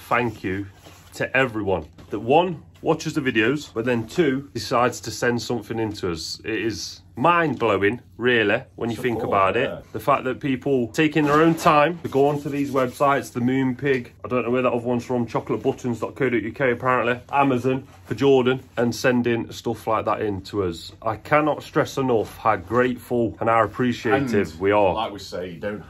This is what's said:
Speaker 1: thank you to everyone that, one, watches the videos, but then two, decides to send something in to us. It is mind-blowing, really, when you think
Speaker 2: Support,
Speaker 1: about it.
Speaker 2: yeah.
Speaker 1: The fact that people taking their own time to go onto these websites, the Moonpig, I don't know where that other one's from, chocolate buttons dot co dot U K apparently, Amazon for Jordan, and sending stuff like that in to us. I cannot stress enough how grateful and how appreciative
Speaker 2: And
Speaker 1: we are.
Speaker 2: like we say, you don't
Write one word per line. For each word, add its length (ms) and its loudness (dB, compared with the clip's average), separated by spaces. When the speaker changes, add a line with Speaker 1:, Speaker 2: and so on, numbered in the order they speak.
Speaker 1:
thank 340 0
you 240 -4
to 220 -4
everyone 480 0
that, 100 -6
one, 440 2
watches 320 -2
the 80 -2
videos, 520 0
but 120 -4
then 220 0
two, 460 0
decides 480 0
to 100 -10
send 300 -2
something 380 -6
in 140 -2
to 180 -4
us. 320 -8
It 160 -4
is 420 -6
mind-blowing, 840 2
really, 440 2
when 140 -4
you 80 -4
think 240 -2
Speaker 2:
Support, 80 -4
Speaker 1:
about 40 0
it. 120 0
Speaker 2:
yeah. 100 -10
Speaker 1:
The 80 -8
fact 240 2
that 160 -4
people 480 0
taking 340 2
their 180 4
own 140 6
time 480 4
to 60 -6
go 180 4
onto 220 -2
these 220 -2
websites, 600 0
the 80 -6
Moonpig, 720 0
I 40 -10
don't 160 0
know 80 -2
where 100 2
that 120 2
other 120 -2
one's 200 -2
from, 200 -2
chocolate 380 -4
buttons 380 -2
dot 140 -8
co 140 0
dot 140 0
U 80 -6
K 200 0
apparently, 500 0
Amazon 560 0
for 100 -6
Jordan, 440 4
and 160 0
sending 580 0
stuff 360 -6
like 180 2
that 160 0
in 220 -2
to 220 -4
us. 260 -6
I 140 -2
cannot 480 0
stress 340 -2
enough 400 0
how 200 2
grateful 840 0
and 100 0
how 140 6
appreciative 880 0
Speaker 2:
And 80 -16
Speaker 1:
we 120 2
are. 220 4
Speaker 2:
like 200 -4
we 60 -12
say, 320 -10
you 80 -16
don't 300 -8